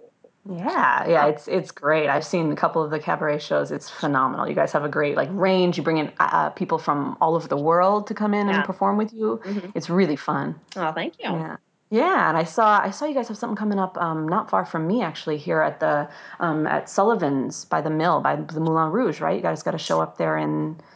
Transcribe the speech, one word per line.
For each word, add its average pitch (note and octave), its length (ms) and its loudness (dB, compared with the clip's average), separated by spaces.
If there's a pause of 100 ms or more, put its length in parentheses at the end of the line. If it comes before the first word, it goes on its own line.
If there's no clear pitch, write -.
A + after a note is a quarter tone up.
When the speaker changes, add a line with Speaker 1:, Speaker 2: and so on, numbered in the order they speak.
(500)
Speaker 1:
Yeah, E3+ 580 0
yeah, D#3 200 6
it's, D3+ 200 -2
it's F3+ 220 -2
great. D3+ 380 0
I've C#3+ 180 0
seen E3 260 0
a D3 40 0
couple E3 280 0
of D3+ 80 -4
the D#3 80 -2
cabaret D#3 400 -2
shows. C#3+ 320 -2
It's C#3+ 180 -8
phenomenal. C3+ 580 0
You - 80 -2
guys D3+ 160 0
have D3 140 0
a D3 40 -2
great, D3 260 0
like, C#3+ 180 0
range. F#3 440 2
You - 60 -2
bring D#3+ 140 2
in, D3+ 220 -2
uh, D#3 320 2
people - 260 -2
from C#3+ 440 -2
all E3 140 4
over D#3+ 120 -2
the C#3+ 100 0
world F3+ 500 4
to A3 60 -6
come G#3 200 0
in G3+ 140 2
Speaker 2:
Yeah. F#3+ 100 2
Speaker 1:
and D3 80 0
perform G3 320 0
with A3 160 -2
you. A3 300 -2
Speaker 2:
Mm-hmm. F#3+ 320 -6
Speaker 1:
It's E3 140 -6
really E3+ 260 4
fun. C#3+ 400 -4 (220)
Speaker 2:
Oh, E3 160 -2
thank F3+ 260 -6
you. A4+ 120 -6
Speaker 1:
Yeah. D#3+ 260 -6 (340)
Yeah, A#3+ 380 4
and E3 80 2
I D#3+ 60 2
saw, G#3 360 4
I G3+ 120 0
saw C#4+ 140 -8
you D4+ 100 -2
guys B3 140 -2
have G#3 80 -8
something - 180 -6
coming G#3 240 -2
up, F#3 180 -2
um, D#3+ 300 -2
not F#3 200 -2
far F#3+ 160 2
from D#3+ 220 -4
me, G#3+ 160 0
actually, D#3+ 380 -4
here E3 220 0
at D3+ 180 0
the, D3+ 280 2 (320)
um, D#3 280 0
at D3 200 -2
Sullivan's E3+ 800 0
by D#3+ 160 0
the D#3 80 -2
Mill, D#3 320 2
by C#3+ 140 0
the D3+ 240 -6
Moulin D#3+ 320 2
Rouge, G3 300 0
right? E3 140 0
You - 60 -4
guys D#3+ 220 -2
got E3 100 -2
a D#3+ 60 -4
show D#3+ 200 0
up D#3+ 200 -4
there D#3+ 180 0
in D#3 420 -2 (160)